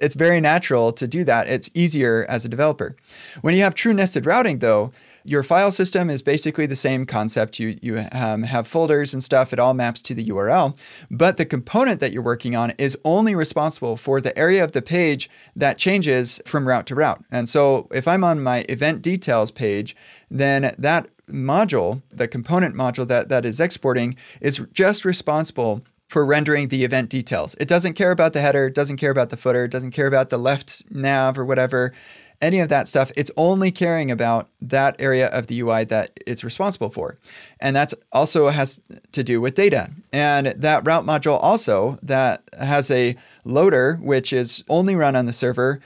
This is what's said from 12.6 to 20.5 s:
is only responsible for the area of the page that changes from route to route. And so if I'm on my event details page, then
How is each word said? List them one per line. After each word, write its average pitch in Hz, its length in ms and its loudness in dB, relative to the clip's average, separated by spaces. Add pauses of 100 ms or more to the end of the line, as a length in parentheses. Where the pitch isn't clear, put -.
is 139 260 -2
only 202 300 2
responsible 151 640 -2
for 135 240 0
the - 180 -4
area 180 240 4
of 156 80 0
the 139 120 -2
page 160 460 -2 (280)
that 139 220 0
changes 151 680 0
from 139 220 -2
route 120 180 0
to 131 80 -10
route. 139 380 0
And 120 160 -4
so 139 420 2
if 131 160 -4
I'm 185 160 2
on 165 180 2
my 123 280 -2
event 147 340 -2
details 139 480 0
page, 107 460 -4 (340)
then 139 480 0